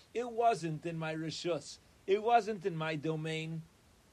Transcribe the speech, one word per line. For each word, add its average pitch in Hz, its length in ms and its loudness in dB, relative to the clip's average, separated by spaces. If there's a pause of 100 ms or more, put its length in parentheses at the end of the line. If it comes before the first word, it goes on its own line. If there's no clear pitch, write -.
(140)
it 240 160 -2
wasn't 214 560 2
in 165 140 -4
my 160 160 -4
rishus, 160 640 -4 (300)
it 202 140 4
wasn't 220 440 4
in 175 100 -2
my 160 220 -2
domain, 160 640 -4 (520)